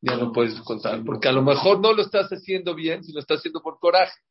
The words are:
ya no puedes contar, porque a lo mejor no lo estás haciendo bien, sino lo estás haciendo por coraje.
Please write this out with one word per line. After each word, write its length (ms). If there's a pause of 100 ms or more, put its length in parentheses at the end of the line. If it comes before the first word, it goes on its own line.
ya 160
no 160
puedes 280
contar, 440
porque 240
a 40
lo 100
mejor 380
no 140
lo 80
estás 280
haciendo 440
bien, 300
sino 100
lo 60
estás 180
haciendo 240
por 160
coraje. 420 (100)